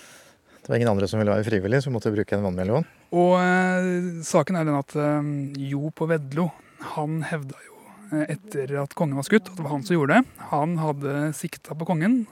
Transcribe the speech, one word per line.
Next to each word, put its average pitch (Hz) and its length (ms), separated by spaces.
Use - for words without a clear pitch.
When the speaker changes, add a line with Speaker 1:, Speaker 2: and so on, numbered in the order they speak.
Speaker 1:
Det - 60
var 120 80
ingen 117 120
andre 98 180
som 110 120
ville 104 160
være 104 100
frivillig, 107 380
så 139 80
vi 117 80
måtte 107 160
bruke 107 180
en 101 100
vannmelon. 98 420
Speaker 2:
Og, 180 240
eh, 180 880
saken 180 340
er 160 80
den 151 80
at, 139 220
eh, 147 260
Jo 143 220
på 160 160
Vedlo, 156 440
han 156 420
hevda 143 320
jo, - 500
eh, - 80
etter 143 460
at 139 140
kongen 151 180
var 135 100
skutt, 208 280
at - 40
det 165 80
var 139 100
han 139 100
som 175 120
gjorde 147 280
det. - 20
Han 160 280
hadde 147 580
sikta - 420
på 165 80
kongen, 202 460